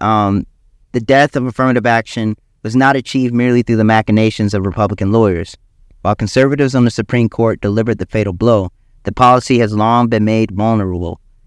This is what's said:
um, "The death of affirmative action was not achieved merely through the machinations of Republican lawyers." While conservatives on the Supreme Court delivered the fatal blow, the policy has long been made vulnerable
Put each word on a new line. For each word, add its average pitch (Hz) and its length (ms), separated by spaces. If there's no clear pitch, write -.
um, 104 420
"The 123 80
death 135 360
of 127 100
affirmative 123 400
action 113 500
was 113 120
not 135 220
achieved 127 360
merely 120 300
through 117 140
the 110 80
machinations 110 680
of 98 140
Republican 98 460
lawyers." 98 440
While 101 120
conservatives 135 600
on 127 100
the 120 60
Supreme 117 380
Court 113 320
delivered 107 380
the 87 80
fatal 101 260
blow, 101 400
the - 100
policy 127 460
has 107 160
long 117 340
been 110 160
made 110 260
vulnerable 95 680